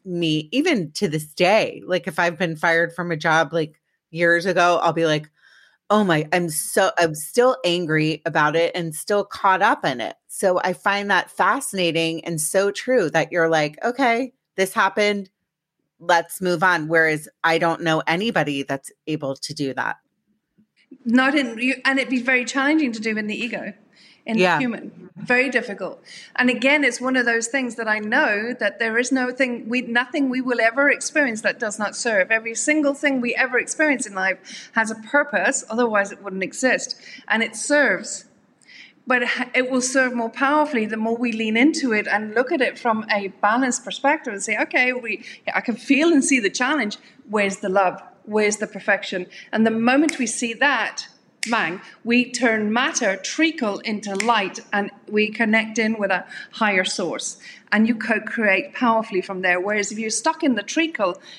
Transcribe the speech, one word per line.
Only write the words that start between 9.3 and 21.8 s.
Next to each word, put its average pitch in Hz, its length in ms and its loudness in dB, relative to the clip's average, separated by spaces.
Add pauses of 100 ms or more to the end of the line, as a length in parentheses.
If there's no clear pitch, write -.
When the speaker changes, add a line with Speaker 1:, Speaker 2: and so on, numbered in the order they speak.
Speaker 1:
up 233 240 2
in 127 160 -2
it. 101 140 -6 (120)
So 180 340 0
I 180 120 -2
find 202 360 -2
that 185 220 2
fascinating 175 920 0
and 160 160 -4
so 196 300 2
true 214 400 0
that 156 200 0
you're 165 180 2
like, 151 340 0
"Okay, 247 500 0 (240)
this 190 160 0
happened. 202 560 0 (720)
Let's 170 420 0
move 175 220 0
on." 170 260 2
Whereas 160 400 2 (160)
I 165 140 4
don't 165 220 0
know 160 260 0
anybody 160 560 0
that's 135 280 -6 (160)
able 151 300 -4
to - 160 -10
do 139 220 -4
that. 113 220 -2 (1080)
Speaker 2:
Not 262 320 2
in, 240 220 -2
you, 247 180 -2 (100)